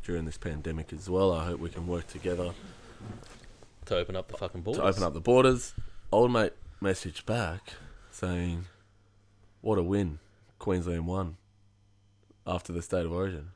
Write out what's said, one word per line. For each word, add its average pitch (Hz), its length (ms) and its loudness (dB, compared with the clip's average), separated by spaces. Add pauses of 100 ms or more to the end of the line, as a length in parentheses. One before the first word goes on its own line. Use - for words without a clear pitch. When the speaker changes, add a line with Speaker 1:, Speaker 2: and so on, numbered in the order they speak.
Speaker 1:
during 85 220 -2
this 78 120 -8
pandemic 80 560 -6
as 78 160 -10
well. 92 220 4
I 82 140 0
hope 87 140 -4
we 85 100 -4
can 85 180 -8
work 87 200 -2
together 87 440 -4 (1300)
Speaker 2:
to - 100 0
open 87 200 0
up 82 120 -6
the - 100 -10
fucking 90 240 -6
borders. 90 200 -4
Speaker 1:
to 78 60 6
open 98 160 4
up 82 120 2
the 82 60 -6
borders." 127 520 6 (380)
Old 120 200 8
mate 110 220 4 (280)
messaged 95 440 -2
back 101 480 -2 (380)
saying, 87 540 -2 (960)
"What 107 180 4
a 87 40 4
win. 87 360 2 (400)
Queensland 87 480 0
won 90 300 -2 (1080)
after 90 260 -4
the 85 120 -2
State 90 240 0
of 82 40 -2
Origin." 90 440 -2